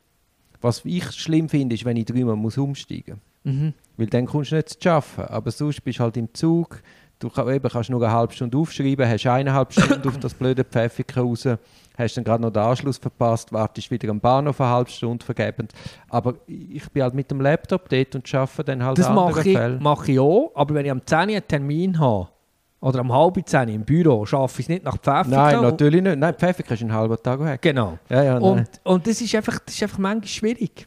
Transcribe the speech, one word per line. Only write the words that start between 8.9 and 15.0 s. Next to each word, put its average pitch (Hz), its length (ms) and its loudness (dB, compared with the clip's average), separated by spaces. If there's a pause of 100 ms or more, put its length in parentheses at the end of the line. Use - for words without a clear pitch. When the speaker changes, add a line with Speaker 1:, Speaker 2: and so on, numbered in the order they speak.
Speaker 1:
hast 113 180 0
eineinhalb 135 480 0
Stunden 135 340 2
auf 135 120 -4
das 123 160 -6
blöde 131 280 0
Pfäffiken 123 600 -2
raus, 120 240 -2 (500)
hast 120 200 -2
dann 120 60 -4
gerade 117 200 0
noch 113 80 0
den 104 100 0
Anschluss 127 380 0
verpasst, 117 520 -2
wartest 110 380 -4
wieder 113 200 -4
am 104 100 -2
Bahnhof 135 420 2
eine 123 80 2
halbe 123 220 0
Stunde 120 340 -6